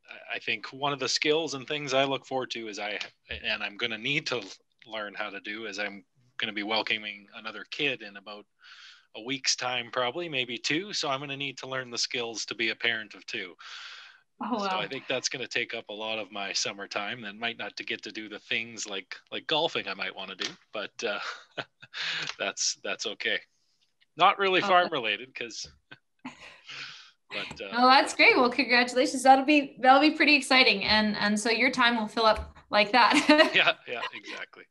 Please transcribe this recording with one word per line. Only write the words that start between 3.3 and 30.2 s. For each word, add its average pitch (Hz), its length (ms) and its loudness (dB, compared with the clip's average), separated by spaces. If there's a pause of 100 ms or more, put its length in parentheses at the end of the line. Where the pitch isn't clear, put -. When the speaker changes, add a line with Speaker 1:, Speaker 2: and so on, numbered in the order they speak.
Speaker 1:
I'm 101 140 -10
gonna 117 200 -4
need 139 300 -4
to 120 160 -4 (420)
learn 107 300 -8
how 104 140 -6
to 98 100 -10
do, 107 260 -10
is 101 140 -8
I'm 101 240 -6 (340)
gonna 113 160 -4
be 104 100 -4
welcoming 104 720 -4
another 107 360 -12
kid 135 300 -2
in 101 160 -16
about 104 280 -14 (720)
a 107 40 -14
week's 131 340 -4
time, 123 380 -4
probably, 127 340 -4
maybe 127 300 -4
two. 180 340 -4
So - 160 -4
I'm 135 140 -2
gonna 139 160 -10
need 139 220 -8
to 135 80 -12
learn 131 220 -8
the 117 80 -8
skills 117 500 -4
to 107 80 -8
be 113 140 -2
a 107 60 -4
parent 110 380 -4
of 90 120 -20
two. 92 300 -10 (880)
Speaker 2:
Oh, 220 140 -4
Speaker 1:
So 202 80 -4
I 190 160 -4
Speaker 2:
wow. 202 80 -6
Speaker 1:
think 135 180 -10
that's 127 220 -2
gonna 127 180 -8
take 120 260 -4
up 113 160 -10
a 107 40 -10
lot 110 260 -6
of 101 140 -12
my 98 180 -6
summertime, 104 720 -6
and 104 160 -12
might 117 180 -6
not 104 200 -10
to 104 80 -12
get 113 180 -8
to 107 80 -12
do 110 160 -12
the 104 120 -12
things 117 460 -6
like, 98 300 -10 (160)
like 107 160 -10
golfing 147 400 -2
I 95 60 -8
might 95 200 -8
wanna 95 220 -12
do, 95 140 -8 (240)
but, 101 180 -8 (120)
uh, 101 160 -4 (380)
<laughs> - 60 -8 (720)
that's, - 460 -4
that's 98 220 -6
okay. 104 340 -4 (800)
Not 185 200 6
really 190 240 2
Speaker 2:
Oh. 202 60 0
Speaker 1:
farm 180 240 6
related, 120 420 -4
'cause, - 320 -10 (260)
<laughs> - 320 -20
but, - 1400 -14
uh, - 100 -8
Speaker 2:
Oh, 247 160 4
that's 285 260 6
great. 381 220 8
Well, 247 140 6
congratulations. 247 760 2
That'll 269 220 10
be, 294 340 4
that'll - 220 8
be 302 100 6
pretty 294 240 6